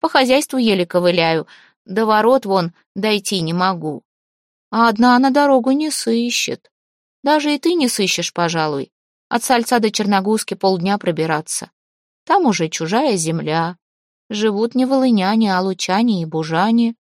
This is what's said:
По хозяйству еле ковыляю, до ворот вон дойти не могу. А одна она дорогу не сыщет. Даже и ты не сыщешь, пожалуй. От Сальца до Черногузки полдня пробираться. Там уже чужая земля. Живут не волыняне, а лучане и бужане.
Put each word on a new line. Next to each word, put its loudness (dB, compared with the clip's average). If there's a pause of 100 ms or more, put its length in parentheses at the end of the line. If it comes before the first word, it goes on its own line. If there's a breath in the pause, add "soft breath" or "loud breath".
По -2
хозяйству 2
еле 2
ковыляю, 2 (380 soft breath)
до -2
ворот 4
вон 0 (220 soft breath)
дойти -2
не -4
могу. -2 (720)
А 2
одна 4
она 4
дорогу 2
не -2
сыщет. -4 (500)
Даже 0
и -4
ты 0
не 0
сыщешь, -4
пожалуй. -4 (380)
От -4
Сальца 2
до 0
Черногузки -2
полдня 0
пробираться. -4 (540)
Там 2
уже 0
чужая -2
земля. -4 (540)
Живут -2
не 2
волыняне, 2
а 0
лучане -2
и -4
бужане. 0